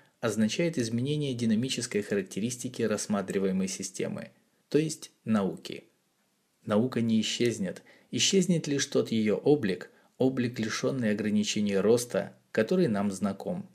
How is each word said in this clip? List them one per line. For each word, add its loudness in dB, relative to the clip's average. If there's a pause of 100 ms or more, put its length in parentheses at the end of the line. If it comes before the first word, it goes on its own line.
(200)
означает 0
изменение -2
динамической 0
характеристики -4
рассматриваемой 0
системы, -8 (380)
то 2
есть -2 (120)
науки. -2 (800)
Наука 2
не 4
исчезнет, -2 (280)
исчезнет 2
лишь 0
тот 0
её 2
облик, 2 (280)
облик, 0
лишённый -2
ограничений 0
роста, 2 (180)
который 2
нам 0
знаком. -6